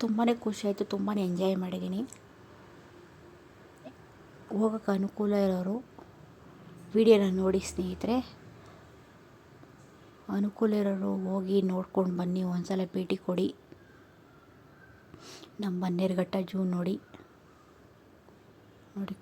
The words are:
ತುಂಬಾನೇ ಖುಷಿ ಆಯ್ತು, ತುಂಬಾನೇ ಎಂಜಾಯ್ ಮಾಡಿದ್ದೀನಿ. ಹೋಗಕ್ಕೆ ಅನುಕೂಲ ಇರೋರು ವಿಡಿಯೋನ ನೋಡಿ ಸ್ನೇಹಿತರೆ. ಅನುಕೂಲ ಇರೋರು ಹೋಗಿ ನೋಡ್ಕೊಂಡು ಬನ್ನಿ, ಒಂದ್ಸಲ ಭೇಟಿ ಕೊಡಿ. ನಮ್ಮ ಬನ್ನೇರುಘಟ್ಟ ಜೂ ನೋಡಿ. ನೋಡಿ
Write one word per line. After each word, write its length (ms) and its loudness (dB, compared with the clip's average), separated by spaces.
ತುಂಬಾನೇ 320 2
ಖುಷಿ 240 -4
ಆಯ್ತು, 240 -2
ತುಂಬಾನೇ 360 0
ಎಂಜಾಯ್ 360 2
ಮಾಡಿದ್ದೀನಿ. 380 -4
ಹೋಗಕ್ಕೆ 380 0
ಅನುಕೂಲ 340 0
ಇರೋರು 280 0
ವಿಡಿಯೋನ 320 8
ನೋಡಿ 200 4
ಸ್ನೇಹಿತರೆ. 460 -2
ಅನುಕೂಲ 360 0
ಇರೋರು 300 0
ಹೋಗಿ 280 0
ನೋಡ್ಕೊಂಡು 480 0
ಬನ್ನಿ, 220 0
ಒಂದ್ಸಲ 300 -2
ಭೇಟಿ 200 0
ಕೊಡಿ. 220 0
ನಮ್ಮ 120 -2
ಬನ್ನೇರುಘಟ್ಟ 520 0
ಜೂ 100 -2
ನೋಡಿ. 180 0
ನೋಡಿ 240 -6